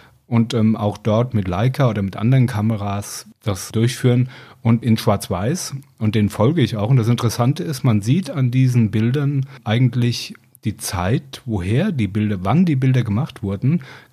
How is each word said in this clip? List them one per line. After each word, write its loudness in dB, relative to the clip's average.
und, 2
ähm, 4
auch -2
dort 0
mit 0
Leica 0
oder -2
mit -4
anderen 4
Kameras -4
das -6
durchführen 2
und 2
in 4
Schwarz-Weiß. -2
Und 0
denen 2
folge 2
ich 0
auch. -2
Und 4
das 2
Interessante 0
ist, -6
man 2
sieht 0
an -2
diesen 2
Bildern 0
eigentlich 0
die -4
Zeit, -4
woher -2
die -2
Bilder, -2
wann 2
die 2
Bilder 2
gemacht -4
wurden, -2